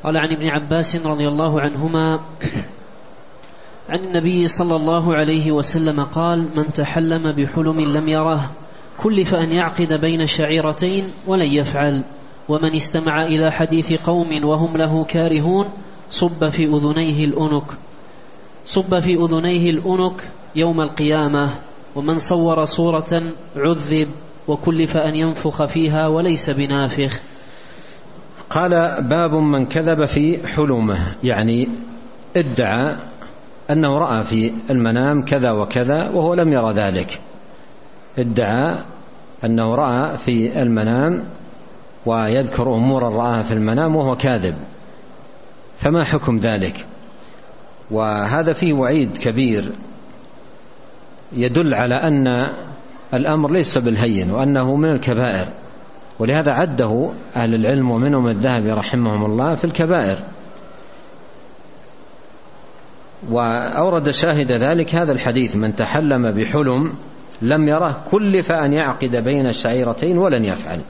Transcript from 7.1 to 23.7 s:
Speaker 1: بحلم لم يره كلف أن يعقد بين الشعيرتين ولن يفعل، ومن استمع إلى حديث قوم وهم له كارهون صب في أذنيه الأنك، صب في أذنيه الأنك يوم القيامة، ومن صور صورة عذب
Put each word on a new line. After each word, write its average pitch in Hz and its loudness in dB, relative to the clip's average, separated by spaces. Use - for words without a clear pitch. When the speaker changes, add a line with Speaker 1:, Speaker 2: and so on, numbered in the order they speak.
Speaker 1:
بحلم 156 0
لم 151 2
يره 156 0
كلف 196 2
أن 165 2
يعقد 170 2
بين 160 2
الشعيرتين 160 0
ولن 175 2
يفعل، 143 2
ومن 156 2
استمع 160 0
إلى 160 2
حديث 160 0
قوم 160 0
وهم 160 2
له 160 2
كارهون 165 2
صب 160 0
في 156 0
أذنيه 151 2
الأنك، 147 0
صب 185 2
في 180 2
أذنيه 170 2
الأنك 185 0
يوم 160 2
القيامة، 147 2
ومن 151 0
صور 165 2
صورة 165 0
عذب 151 2